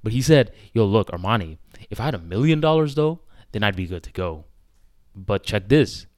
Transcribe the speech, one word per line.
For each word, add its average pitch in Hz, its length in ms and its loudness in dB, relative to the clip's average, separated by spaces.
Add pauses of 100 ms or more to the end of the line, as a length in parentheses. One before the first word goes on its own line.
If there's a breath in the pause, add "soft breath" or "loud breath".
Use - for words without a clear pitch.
But 110 100 -4
he 127 80 0
said, 135 300 6 (220 soft breath)
"Yo, 113 120 4
look, 101 240 2
Armani, 90 480 -4 (320 loud breath)
if 101 100 -10
I 117 60 -6
had 143 100 -4
a 101 40 -10
million 113 400 0
dollars 156 340 0
though, 156 280 -2 (300 soft breath)
then 104 120 -4
I'd 101 120 0
be 90 120 -6
good 87 160 -10
to - 80 -16
go." 82 340 -8 (720)
But 98 280 -4
check 101 260 -4
this. 139 360 2 (120)